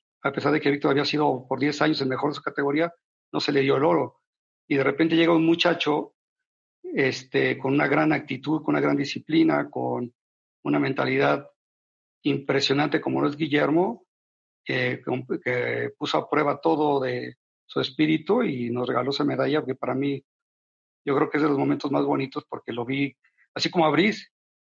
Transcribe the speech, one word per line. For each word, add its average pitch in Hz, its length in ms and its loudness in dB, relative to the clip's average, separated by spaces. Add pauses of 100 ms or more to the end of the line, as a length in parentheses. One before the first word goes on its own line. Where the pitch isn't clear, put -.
(220)
A 139 100 -2
pesar 135 180 0
de 151 100 2
que 143 120 2
Víctor 139 180 0
había 139 140 2
sido 143 440 0
por 127 120 -2
diez 147 200 0
años 156 200 2
el 135 80 -2
mejor 131 220 -2
de 143 40 -6
su - 80 -14
categoría, 147 500 -2 (400)
no 151 80 -2
se - 120 -2
le 139 80 4
dio 135 160 2
el 135 80 2
oro. 156 380 0 (440)
Y 147 100 0
de 135 60 2
repente 160 320 2
llega 165 180 4
un 160 140 4
muchacho, 170 680 0 (680)
este, 135 760 -2
con 131 160 0
una 147 120 4
gran 156 260 2
actitud, 147 500 -2
con 147 120 0
una 147 60 0
gran 143 160 2
disciplina, 147 760 0
con 123 420 -6 (520)
una 147 140 0
mentalidad 139 680 0 (760)
impresionante 139 800 0
como 135 200 -2
lo 147 80 0
es 143 80 -6
Guillermo, 156 680 0 (600)
eh, 127 380 -2
que, 127 360 -4
que 120 560 -2
puso 151 220 -2
a 156 100 -4
prueba 143 320 0
todo 151 380 2
de 123 380 -4 (300)
su - 140 -4
espíritu 156 640 0
y 127 280 -2
nos 123 180 -2
regaló 127 220 0
esa 139 120 -2
medalla 139 420 0
que 131 120 -6
para 123 180 -4
mí 139 300 -4 (800)
yo 143 100 0
creo 151 160 2
que - 60 -2
es 147 60 2
de 156 60 2
los 143 100 2
momentos 139 340 0
más 143 120 2
bonitos 135 440 -4
porque - 240 -12
lo 120 120 -6
vi, 135 320 -4 (380)
así - 160 -4
como 165 160 2
a 156 40 4
Brice, 180 360 0 (520)